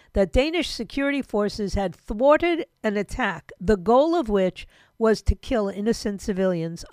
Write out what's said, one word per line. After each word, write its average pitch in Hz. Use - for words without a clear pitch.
that 196
Danish 311
security 277
forces 208
had 190
thwarted 302
an 214
attack, 202
the 202
goal 254
of 269
which 190
was 220
to 196
kill 214
innocent 202
civilians 180